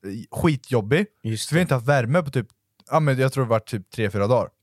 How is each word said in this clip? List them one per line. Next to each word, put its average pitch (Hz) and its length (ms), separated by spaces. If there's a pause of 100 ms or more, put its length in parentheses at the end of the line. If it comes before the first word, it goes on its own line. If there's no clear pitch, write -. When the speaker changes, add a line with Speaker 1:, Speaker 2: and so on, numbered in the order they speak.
Speaker 1:
eh, 101 320
skitjobbig. 139 680 (160)
Speaker 2:
Just 110 260
Speaker 1:
Så 147 60
vi 165 40
har - 20
Speaker 2:
det. - 20
Speaker 1:
inte 175 120
haft 120 120
värme 139 360
på 139 80
typ, 120 160 (440)
ja, 156 100
men 139 180
jag 131 140
tror 135 120
det 113 60
varit 110 180
typ 104 220
tre, 107 200
fyra 101 160
dagar. 113 220 (140)